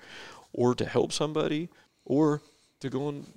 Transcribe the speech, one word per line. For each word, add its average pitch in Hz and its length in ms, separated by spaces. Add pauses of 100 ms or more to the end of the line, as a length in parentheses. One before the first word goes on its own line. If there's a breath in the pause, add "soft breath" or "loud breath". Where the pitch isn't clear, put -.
(500 loud breath)
or 123 240
to - 80
help - 300
somebody, 156 560 (340 soft breath)
or 147 380 (400 soft breath)
to 135 80
go 135 200
and, 143 160 (120)